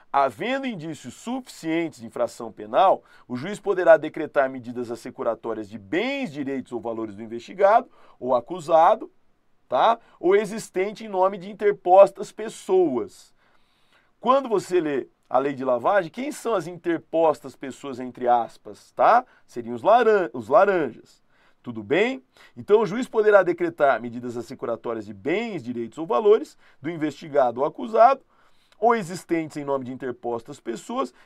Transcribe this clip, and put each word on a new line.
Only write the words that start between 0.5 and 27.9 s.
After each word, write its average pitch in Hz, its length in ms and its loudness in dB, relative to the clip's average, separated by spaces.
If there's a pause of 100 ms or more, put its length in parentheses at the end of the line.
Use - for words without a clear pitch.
indícios 160 460 -12
suficientes 165 880 -8
de 113 60 -16
infração 117 440 -6
penal, 131 540 0 (220)
o 123 100 -10
juiz 185 240 -8
poderá 175 380 4
decretar 147 500 -2
medidas 123 420 -10
assecuratórias 113 800 -6
de 107 80 -16
bens, 208 560 -4
direitos 135 400 -8
ou 117 80 -6
valores 113 340 -8
do 107 80 -14
investigado 196 680 0 (280)
ou 123 160 -2
acusado, 165 760 2 (560)
tá? 180 300 2 (200)
Ou 370 160 2
existente 208 680 -4
em 220 40 -14
nome 196 280 0
de 185 140 -14
interpostas 196 840 4
pessoas. 175 1000 -2 (840)
Quando 262 300 2
você 180 320 0
lê 143 280 -4 (200)
a 123 100 0
lei 139 140 0
de 131 140 -6
lavagem, 156 440 0
quem 269 220 -10
são 226 220 -6
as 165 120 -4
interpostas 165 880 -2
pessoas, 131 460 -12
entre 123 260 -8
aspas, 113 640 -2
tá? 208 340 4 (200)
Seriam 117 280 -10
os 117 80 -10
laran-, 214 500 4
os 113 160 -12
laranjas. 165 720 2 (380)
Tudo 113 220 -12
bem? 214 400 0 (340)
Então, 196 240 2
o 214 60 0
juiz 220 220 -6
poderá 208 340 6
decretar 160 580 0
medidas 120 380 -10
assecuratórias 117 640 -8
de 107 80 -14
bens, 165 500 -6
direitos 120 360 -10
ou 165 80 -8
valores 226 500 2 (240)
do 143 80 -8
investigado 147 720 -2
ou 147 60 0
acusado, 233 560 2 (560)